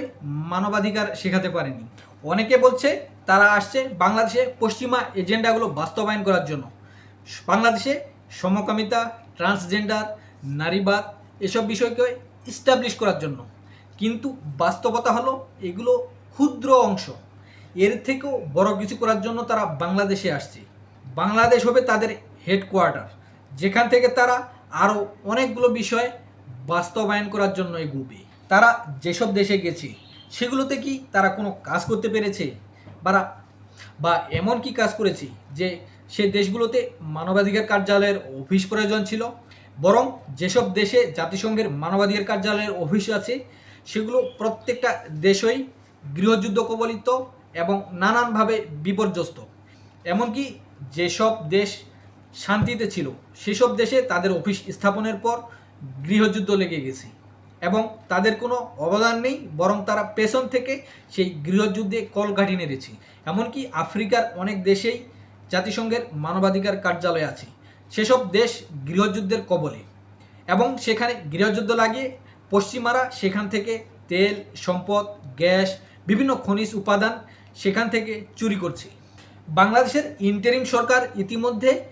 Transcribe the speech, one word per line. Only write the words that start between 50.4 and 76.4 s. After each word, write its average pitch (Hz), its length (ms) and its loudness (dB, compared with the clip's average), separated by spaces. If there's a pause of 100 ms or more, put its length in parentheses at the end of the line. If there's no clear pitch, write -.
যেসব 175 360 2 (220)
দেশ 196 160 2 (720)
শান্তিতে 214 520 0
ছিল 156 120 -4 (360)
সেসব 220 280 2 (100)
দেশে 233 180 2 (120)
তাদের 190 280 2
অফিস 190 200 -2 (180)
স্থাপনের 208 480 0
পর 233 140 0 (680)
গৃহযুদ্ধ 208 440 2 (100)
লেগে 165 260 -2
গেছে - 200 -10 (560)
এবং 190 200 2 (260)
তাদের 202 340 2
কোনো 240 140 -2 (220)
অবদান 208 460 2
নেই, 269 120 0 (200)
বরং 185 200 2 (120)
তারা 208 140 0 (120)
পেছন 220 280 2 (120)
থেকে 254 180 -2 (400)
সেই 185 160 0 (180)
গৃহযুদ্ধে 202 520 0 (180)
কলকাঠি 196 400 0
নেড়েছে। 139 340 -6 (360)
এমনকি 233 340 -2 (220)
আফ্রিকার 214 400 0 (200)
অনেক 202 200 -4
দেশেই 196 360 2 (520)
জাতিসংঘের 220 520 -2 (220)
মানবাধিকার 190 600 0
কার্যালয় 170 460 0
আছে, - 160 -14 (460)
সেসব 240 280 2 (180)
দেশ 240 120 4 (340)
গৃহযুদ্ধের 196 640 0
কবলে 151 340 -2 (640)
এবং 202 200 4 (100)
সেখানে 233 340 -2 (200)
গৃহযুদ্ধ 202 380 0 (120)
লাগিয়ে 233 240 0 (440)
পশ্চিমারা 240 520 2 (180)
সেখান 202 280 0
থেকে 214 240 -4 (360)
তেল, 196 260 2 (300)
সম্পদ, 190 400 0 (360)
গ্যাস, 185 280 4 (380)
বিভিন্ন 240 240 4 (140)